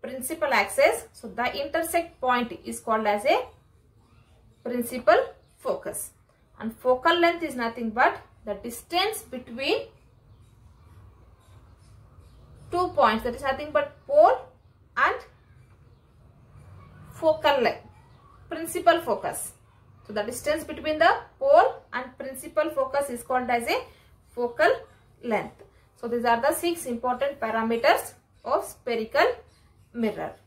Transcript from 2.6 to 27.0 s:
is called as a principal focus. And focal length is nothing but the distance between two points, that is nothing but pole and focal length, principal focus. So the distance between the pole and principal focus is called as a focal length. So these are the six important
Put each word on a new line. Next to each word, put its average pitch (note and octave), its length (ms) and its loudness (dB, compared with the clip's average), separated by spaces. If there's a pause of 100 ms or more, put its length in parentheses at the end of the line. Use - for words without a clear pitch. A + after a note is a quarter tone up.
is A3+ 160 -10
called A3 260 -2
as G#3 180 0
a G4+ 220 2 (1160)
principal B3 640 2 (300)
focus. - 540 -6 (500)
And A3 140 -8
focal B3+ 440 2
length E4+ 240 2
is C4+ 140 -8
nothing A#3 340 -4
but C4 300 2 (240)
the G#3 100 -6
distance F4 680 -4
between C4+ 640 -6 (2750)
two F4+ 240 -2
points, A3+ 300 4
that A#3+ 100 -6
is C4+ 80 -14
nothing C#4+ 300 -4
but C#4+ 240 -2 (100)
pole E4 320 6 (580)
and E4 180 2 (2000)
focal D#4 480 2
length, - 260 -2 (640)
principal E4 520 0
focus. - 520 -6 (540)
So G#3+ 60 -16
the G#3 100 -2
distance D4 420 -4
between D#4 340 -4
the F4 180 6 (220)
pole D4+ 440 6 (100)
and B3+ 260 -8
principal D4+ 520 -4
focus C#4 400 -2
is A#3+ 120 -10
called B3+ 280 -2
as A#3+ 180 0
a B4 140 0 (520)
focal A#3+ 360 2 (520)
length. G#3 400 -4 (340)
So A#3 120 -10
these A#3 160 -2
are A#3 160 2
the C#4+ 120 2
six E4+ 340 -4
important B3 540 -4